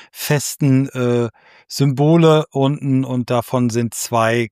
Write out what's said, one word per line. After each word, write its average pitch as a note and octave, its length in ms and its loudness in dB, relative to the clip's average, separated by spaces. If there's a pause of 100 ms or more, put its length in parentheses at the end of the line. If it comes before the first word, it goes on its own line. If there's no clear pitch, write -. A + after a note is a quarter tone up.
(100)
festen, C3+ 800 -2
äh, A#2+ 380 -2 (380)
Symbole D3+ 840 2
unten C3+ 520 0
und B2+ 240 -4
davon B2 400 0
sind A#2 240 -2
zwei A2+ 600 -2